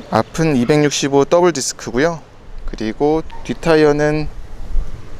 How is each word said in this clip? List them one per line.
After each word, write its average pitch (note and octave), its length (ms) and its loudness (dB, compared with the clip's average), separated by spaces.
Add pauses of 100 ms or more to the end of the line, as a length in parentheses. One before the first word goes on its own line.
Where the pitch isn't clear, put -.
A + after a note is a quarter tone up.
(100)
앞은 D3+ 460 0
이백육십오 C#3 680 2
더블 F3 260 4
디스크고요. C#3 720 -4 (420)
그리고 D3 580 -2 (220)
뒷 - 160 -6
타이어는 D3+ 680 2 (920)